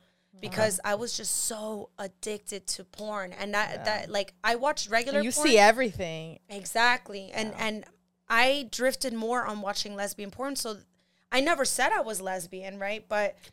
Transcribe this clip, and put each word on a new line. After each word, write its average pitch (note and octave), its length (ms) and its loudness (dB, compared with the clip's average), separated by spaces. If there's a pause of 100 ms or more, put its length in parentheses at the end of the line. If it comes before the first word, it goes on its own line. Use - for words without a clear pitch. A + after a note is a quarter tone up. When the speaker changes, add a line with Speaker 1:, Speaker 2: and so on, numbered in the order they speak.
(340)
Speaker 1:
Wow. - 80 -20
Speaker 2:
because G#3+ 420 0
I G#3 120 0
was A3+ 200 -4
just - 300 -2
so G#3+ 520 -6
addicted G3+ 680 -10
to - 160 -4
porn. G#3 500 -8
And G3+ 200 -6
that, G#3 180 2
Speaker 1:
Yeah. - 120 -8
Speaker 2:
that, G#3+ 260 -2
like, G3+ 240 -2 (100)
I A3+ 120 4
watched C4+ 340 0
regular A#3 300 2
Speaker 1:
And G#3 60 2
you B3 60 -2
Speaker 2:
porn. D4 160 2
Speaker 1:
see A#3+ 100 8
everything. F#3+ 800 4 (100)
Speaker 2:
Exactly. G#3 840 0
And, A3 180 -4
Speaker 1:
Yeah. A3 140 -6
Speaker 2:
and G#3+ 200 -6 (420)
I B3+ 440 4
drifted B3+ 420 0
more A3+ 320 -2
on G#3+ 160 -6
watching G3+ 340 -6
lesbian G3+ 360 -8
porn, C4+ 260 -6
so A3 200 -6 (540)
I B3+ 80 2
never C#4+ 240 2
said B3 300 2
I G4 80 2
was A3 180 -6
lesbian, F#3 600 -8
right? G#3 280 -6
But G#3 300 0 (160)